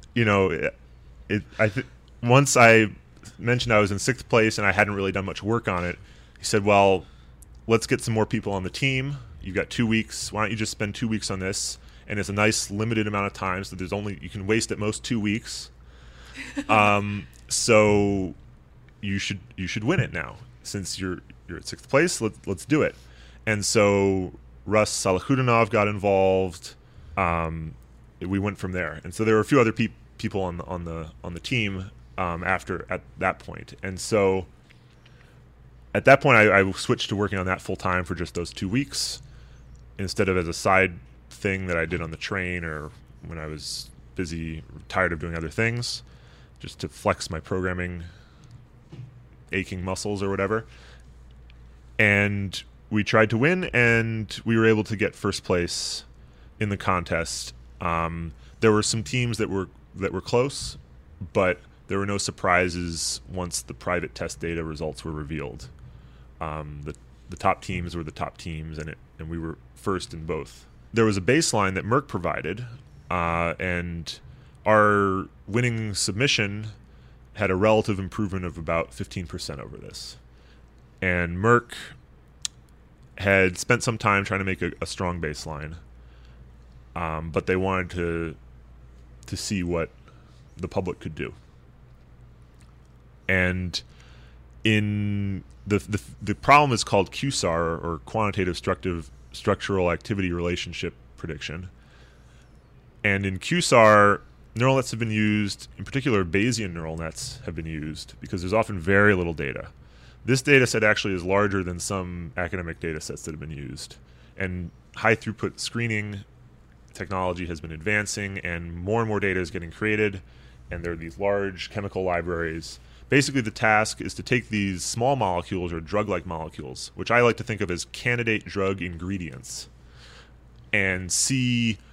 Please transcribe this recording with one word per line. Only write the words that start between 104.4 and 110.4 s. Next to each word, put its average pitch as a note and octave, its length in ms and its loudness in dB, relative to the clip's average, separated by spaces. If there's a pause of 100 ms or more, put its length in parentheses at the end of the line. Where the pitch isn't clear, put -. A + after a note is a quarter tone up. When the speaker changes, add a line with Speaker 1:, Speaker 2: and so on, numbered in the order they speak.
Speaker 1:
neural C3 200 4
nets B2+ 160 0
have A2+ 80 -6
been A2+ 120 -4
used, G#2+ 560 0 (100)
in G2 80 -10
particular B2+ 380 2
Bayesian G2 500 0
neural D#2+ 240 -8
nets - 480 -10
have E2+ 100 -8
been D#2+ 100 -8
used, D#2 540 -8
because F#2 220 -8
there's F#2 120 -4
often G#2+ 260 0
very G2 360 6
little E2+ 180 0
data. C#2 360 -8 (540)
This B2+ 180 2